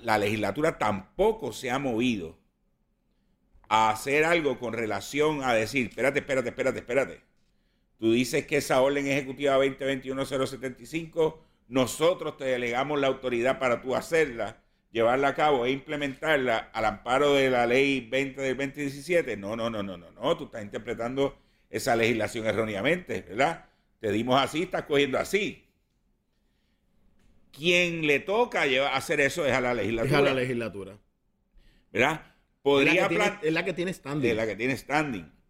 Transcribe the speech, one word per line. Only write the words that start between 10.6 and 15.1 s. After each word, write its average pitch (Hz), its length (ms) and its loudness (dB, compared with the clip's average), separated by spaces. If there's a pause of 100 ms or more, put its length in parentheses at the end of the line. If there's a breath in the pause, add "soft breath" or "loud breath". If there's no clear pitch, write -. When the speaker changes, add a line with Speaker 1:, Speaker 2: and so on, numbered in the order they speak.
Speaker 1:
y - 20 -20
cinco, 156 580 -4 (240 soft breath)
nosotros 151 680 0
te 143 80 -10
delegamos 127 540 0
la 135 80 2
autoridad 131 500 0
para 127 240 0
tú 127 140 -2
hacerla, 117 640 -2 (300)
llevarla 120 380 4